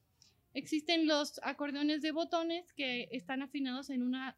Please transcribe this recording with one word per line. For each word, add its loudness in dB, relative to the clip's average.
existen 2
los 2
acordeones 0
de 0
botones 0
que -2
están -4
afinados -4
en 0
una -2